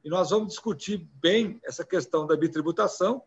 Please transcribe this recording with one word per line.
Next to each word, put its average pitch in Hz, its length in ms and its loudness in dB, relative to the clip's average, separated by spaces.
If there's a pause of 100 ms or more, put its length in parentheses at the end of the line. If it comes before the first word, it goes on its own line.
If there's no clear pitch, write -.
e 156 60 -10
nós 180 200 0
vamos 208 180 2
discutir 190 580 -6 (140)
bem 208 420 2
essa - 220 -10
questão 156 420 0
da 156 100 4
bitributação 170 920 0